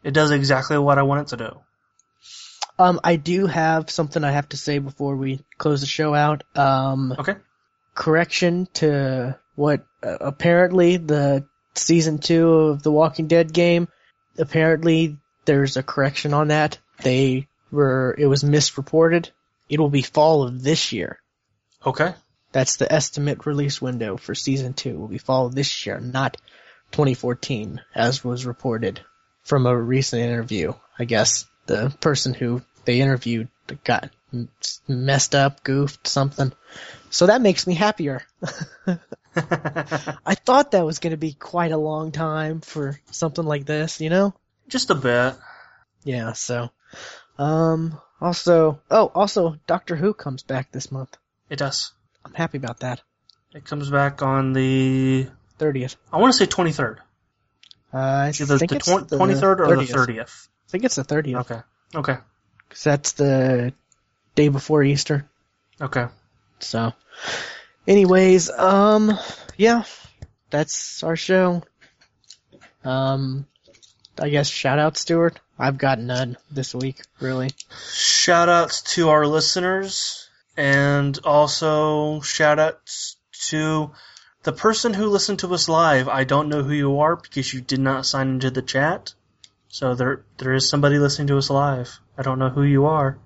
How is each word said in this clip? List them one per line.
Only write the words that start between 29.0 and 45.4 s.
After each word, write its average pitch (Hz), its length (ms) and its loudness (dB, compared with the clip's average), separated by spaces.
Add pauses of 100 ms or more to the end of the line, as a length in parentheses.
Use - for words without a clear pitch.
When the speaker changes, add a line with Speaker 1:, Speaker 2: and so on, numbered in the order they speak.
Speaker 2:
from 131 240 2
a 123 100 4
recent 120 460 -2
interview. 113 500 -4 (240)
I 123 80 -4
guess 110 400 0 (220)
the 117 320 -2
person 131 340 0
who 120 300 -4 (220)
they 123 160 2
interviewed 120 480 -2 (340)
got - 260 -2 (240)
m-, 120 160 -8 (380)
messed 135 480 0
up, 139 280 2
goofed, 143 440 -2
something. 139 440 -2 (600)
So - 160 4
that 233 160 6
makes 190 240 2
me 180 80 0
happier. 160 480 -2 (180)
<laughs> - 460 -12
Speaker 1:
<laughs> - 480 -8
Speaker 2:
I 156 1000 -4
thought 285 360 2
that 180 140 2
was 156 120 -4
gonna 160 200 -6
be 156 160 -6
quite 170 380 -4
a 156 60 -2
long 156 340 -4
time 156 500 -6
for 143 380 -8 (120)
something 165 340 -6
like 147 220 -4
this, 151 340 -6
you 156 80 -4
know? 190 240 2 (340)
Speaker 1:
Just 254 220 -6
a 185 60 4
bit. 127 400 0 (680)